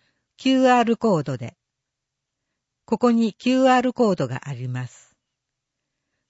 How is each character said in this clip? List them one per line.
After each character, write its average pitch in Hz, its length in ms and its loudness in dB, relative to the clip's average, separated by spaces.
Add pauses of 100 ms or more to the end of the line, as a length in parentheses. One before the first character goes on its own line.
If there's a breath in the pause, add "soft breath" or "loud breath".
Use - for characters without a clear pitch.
(380)
キ 262 140 -2
ュ 262 120 2
ー 247 140 4
ア - 20 4
ー 233 60 2
ル 226 100 0
コ 208 220 0
ー 147 60 -2
ド 135 120 -8
で。 117 220 -14 (1300)
こ 214 120 -4
こ 247 140 0
に 226 220 0
キ - 180 -4
ュ 262 140 2
ー 254 100 4
ア - 20 4
ー 247 40 2
ル 247 100 -2
コ 226 200 0
ー 180 40 -2
ド 135 140 -4
が 127 180 -10
あ 143 60 -8
り 127 160 -10
ま 123 180 -8
す。 - 300 -20 (1120)